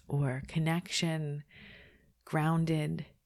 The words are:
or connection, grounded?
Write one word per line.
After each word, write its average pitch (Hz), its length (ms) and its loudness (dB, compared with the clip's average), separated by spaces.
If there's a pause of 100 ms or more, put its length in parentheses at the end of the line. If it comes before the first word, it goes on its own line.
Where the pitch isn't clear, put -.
or 135 400 0
connection, 160 960 0 (800)
grounded? 160 840 2 (180)